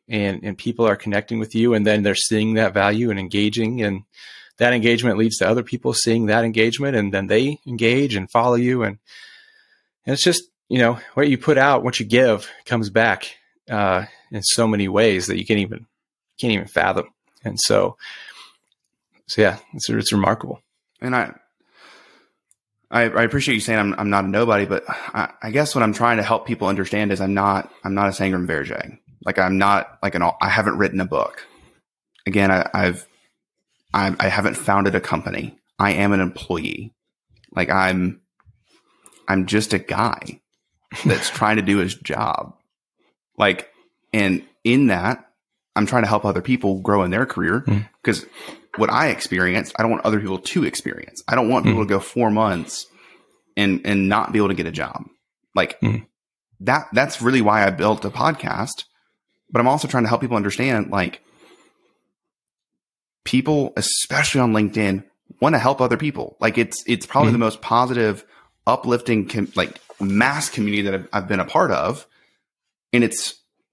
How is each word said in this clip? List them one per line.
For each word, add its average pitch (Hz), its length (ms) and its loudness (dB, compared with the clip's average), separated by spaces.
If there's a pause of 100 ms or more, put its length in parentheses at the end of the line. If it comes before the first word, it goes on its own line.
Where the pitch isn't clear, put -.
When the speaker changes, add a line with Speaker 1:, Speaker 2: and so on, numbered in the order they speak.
Speaker 1:
and, 101 360 -2
and 95 140 -8
people 117 300 0
are 101 80 2
connecting 107 440 -4
with 110 140 -6
you, 117 200 4
and 104 120 2
then 107 160 4
they're 101 140 0
seeing 110 380 0
that 110 200 2
value 104 360 2
and 101 100 -2
engaging, 107 640 -2
and 101 220 -2 (540)
that 120 140 4
engagement 117 460 2
leads 110 200 2
to 92 120 2
other 117 140 0
people 123 300 -4
seeing 113 340 0
that 113 180 2
engagement, 117 500 0
and 101 180 0
then 98 140 -2
they 131 400 2
engage 123 480 0
and 95 160 -6
follow 120 240 2
you. 123 280 0
And, 104 160 -4 (1040)
and 131 80 -2
it's 139 100 -2
just, - 200 2 (260)
you 127 100 2
know, 117 180 4 (180)
what 147 120 4
you 131 100 2
put 143 200 2
out, 131 260 4
what 123 160 -2
you 113 60 -6
give 113 440 4 (160)
comes 113 240 -2
back, 110 460 0 (340)
uh, 101 360 0 (260)
in 107 120 -8
so - 220 2
many 101 220 0
ways 98 400 2
that 95 100 -2
you 95 80 -4
can't 104 140 2
even, 98 260 -6 (540)
can't 117 140 0
even 98 140 -2
fathom. 95 420 -2 (340)
And 101 160 -6
so, - 380 0 (1300)
so - 140 0
yeah, 98 180 2 (140)
it's, - 160 -8
it's 110 240 -2
remarkable. 101 480 0 (400)
Speaker 2:
And 127 120 -4
I, 120 200 -2 (1600)
I, 117 120 2
I 113 200 2
appreciate 135 300 0
you 107 80 0
saying 113 180 0
I'm, 101 200 0
I'm 101 100 -2
not 101 160 0
a - 20 -4
nobody, 104 380 2
but 95 220 -2
I, - 420 -6 (140)
I 110 80 -8
guess 147 240 0
what 123 80 2
I'm 107 100 2
trying 117 240 2
to 104 60 0
help 110 240 0
people 107 200 -2
understand 101 440 -2
is 98 100 -2
I'm 98 140 -2
not, 98 360 0 (120)
I'm 98 100 -4
not 98 140 2
a 98 40 -2
Sangram 92 360 -2
Verjee. - 500 -6 (260)
Like, - 140 -4
I'm 95 220 2
not, 101 420 2
like, 98 140 -2
an, 87 80 0
I 87 260 0
haven't 101 300 2
written 101 200 0
a 92 60 -2
book. - 400 -4 (800)
Again, 98 240 2
I, 92 240 2
I've, 92 340 -2 (880)
I, 95 260 0
I 98 100 0
haven't 98 260 0
founded 98 400 0
a 92 60 0
company. - 540 -6 (220)
I 98 140 2
am 101 220 2
an 98 80 4
employee. 90 720 -6 (600)
Like, 90 140 0
I'm, 92 520 2 (1080)
I'm 95 180 0
just 107 280 0
a 98 60 0
guy - 600 -4 (640)
that's - 240 0
<laughs> - 20 -6
trying 107 260 0
to 107 40 2
do 101 160 2
his 95 160 0
job. - 600 -6 (840)
Like, 98 320 0 (440)
and 98 300 0 (200)
in 127 240 4
that, 95 420 -2 (460)
I'm 104 100 2
trying 120 180 0
to 101 60 0
help 107 160 0
other 101 160 -2
people 104 400 -2
grow 101 220 2
in 90 80 -2
their 113 160 0
career, 90 400 -2
Speaker 1:
Mm. 107 200 0 (160)
Speaker 2:
'cause 110 220 -2 (500)
what 104 160 2
I 151 180 2
experienced, 90 680 -2
I - 40 0
don't 113 100 2
want - 140 -2
other 107 140 2
people 98 200 -4
to - 240 -2
experience. - 640 -8
I - 80 -2
don't 120 140 2
want 127 160 0
people 110 160 4
Speaker 1:
Mm. 104 60 -2
Speaker 2:
to - 20 -2
go 98 100 2
four 117 300 0
months 104 560 0 (720)
and, 98 280 2
and 98 240 0
not 104 220 0
be 110 80 2
able 101 100 4
to 98 40 0
get 85 140 -4
a 82 40 -6
job. - 340 -8 (500)
Like, - 260 0
Speaker 1:
Mm. 110 240 -2 (560)
Speaker 2:
that, 131 320 0
that's 131 280 0
really 123 200 4
why 104 240 4
I 98 60 4
built 101 340 0
a 101 40 -6
podcast. - 760 -4 (680)
But 113 80 0
I'm 123 80 2
also 139 200 0
trying 123 160 0
to 107 60 0
help 117 120 0
people 120 160 -2
understand, 107 540 -2
like, 95 300 -4 (2000)
people, 139 540 0
especially 135 640 -2
on 117 120 2
LinkedIn, 104 500 0 (380)
wanna 143 180 4
help 127 220 2
other 120 160 2
people. - 420 -6
Like, 113 180 0
it's, - 300 -2
it's 120 180 -2
probably 135 240 2
Speaker 1:
Mm. 113 40 2
Speaker 2:
the 120 60 2
most 110 220 0
positive, 117 640 0 (420)
uplifting, 120 600 2
com-, - 280 -4
like, 85 240 -2 (200)
mass 120 500 0
community 104 340 -2
that 98 100 -2
I've, 92 200 -6
I've 98 140 -4
been 101 120 0
a 87 60 -2
part 160 260 0
of. 90 340 -2 (880)
And 120 100 4
it's, - 320 -4 (380)